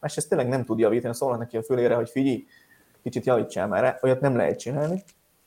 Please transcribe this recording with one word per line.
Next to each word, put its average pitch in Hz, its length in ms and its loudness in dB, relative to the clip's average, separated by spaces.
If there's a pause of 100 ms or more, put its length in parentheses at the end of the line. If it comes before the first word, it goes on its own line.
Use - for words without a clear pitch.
másrészt - 280 -6
tényleg 131 200 2
nem 127 160 0
tud 113 140 -2
javítani, 117 360 2
szólnak 123 240 -2
neki 117 180 -8
a 110 60 -4
fülére, 123 320 2
hogy 113 160 0
"Figyelj, 135 340 0 (580)
kicsit 127 220 -4
javítsál 107 440 0
már 98 140 2
rá", - 200 2
olyat - 180 4
nem 135 160 2
lehet 90 220 0
csinálni. 151 460 -4 (420)